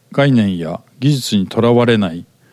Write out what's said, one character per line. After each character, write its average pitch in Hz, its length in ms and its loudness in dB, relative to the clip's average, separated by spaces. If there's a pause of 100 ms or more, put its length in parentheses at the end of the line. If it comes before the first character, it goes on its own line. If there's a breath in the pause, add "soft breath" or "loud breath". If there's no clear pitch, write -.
(100)
概 139 220 0
念 101 260 2
や 82 220 -8 (180)
技 143 160 0
術 117 220 -4
に 95 100 0
と - 140 -6
ら 117 120 2
わ 120 140 2
れ 117 120 2
な 95 140 -2
い 87 140 -12 (260 soft breath)